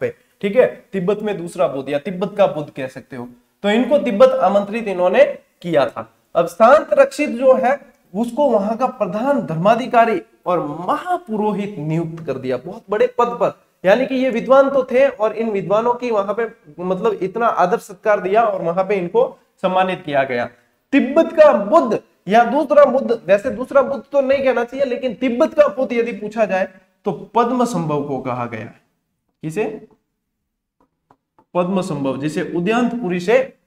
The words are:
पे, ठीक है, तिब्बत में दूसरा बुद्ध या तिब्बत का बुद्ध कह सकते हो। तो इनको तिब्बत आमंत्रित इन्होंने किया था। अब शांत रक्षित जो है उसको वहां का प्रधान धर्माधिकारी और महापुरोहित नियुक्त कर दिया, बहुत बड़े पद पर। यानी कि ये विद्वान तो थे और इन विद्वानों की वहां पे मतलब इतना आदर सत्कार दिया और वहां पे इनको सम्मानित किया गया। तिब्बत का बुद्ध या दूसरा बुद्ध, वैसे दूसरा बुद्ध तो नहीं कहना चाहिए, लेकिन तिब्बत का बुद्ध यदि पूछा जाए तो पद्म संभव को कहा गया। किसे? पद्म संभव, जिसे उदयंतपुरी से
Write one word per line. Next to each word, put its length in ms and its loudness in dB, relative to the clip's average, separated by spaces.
पे, 140 -4
ठीक 140 -2
है, 100 6
तिब्बत 300 -2
में 160 -4
दूसरा 280 -4
बुद्ध 220 -6
या 100 -2
तिब्बत 400 -8
का 80 4
बुद्ध 240 -4
कह 160 -10
सकते 300 -16
हो। 120 -12
तो 80 0
इनको 280 2
तिब्बत 320 4
आमंत्रित 580 0
इन्होंने 360 2
किया 240 0
था। 260 -10
अब 100 2
शांत 460 4
रक्षित 380 2
जो 240 4
है 260 0
उसको 360 -2
वहां 260 0
का 100 -2
प्रधान 560 -2
धर्माधिकारी 800 0
और 200 0
महापुरोहित 1120 -4
नियुक्त 480 -4
कर 60 -6
दिया, 240 -6
बहुत 340 -12
बड़े 160 2
पद 200 0
पर। 320 -2
यानी 220 4
कि 80 -4
ये 160 0
विद्वान 400 4
तो 140 0
थे 240 2
और 240 -2
इन 180 -4
विद्वानों 440 0
की 160 -6
वहां 240 -2
पे 140 -4
मतलब 420 -2
इतना 240 -2
आदर 320 2
सत्कार 420 -2
दिया 220 2
और 200 -2
वहां 220 -2
पे 100 -2
इनको 440 -2
सम्मानित 440 0
किया 160 0
गया। 260 -2
तिब्बत 400 2
का 200 6
बुद्ध 480 2
या 160 6
दूसरा 400 4
बुद्ध, 420 0
वैसे 240 2
दूसरा 320 0
बुद्ध 200 -4
तो 80 2
नहीं 240 2
कहना 200 0
चाहिए, 220 -4
लेकिन 280 -4
तिब्बत 400 0
का 140 4
बुद्ध 240 -4
यदि 200 -2
पूछा 320 -4
जाए 240 -2
तो 80 -2
पद्म 300 2
संभव 400 -2
को 140 -6
कहा 280 -6
गया। 200 -10
किसे? 460 -6
पद्म 260 0
संभव, 360 -4
जिसे 400 -4
उदयंतपुरी 640 -2
से 360 0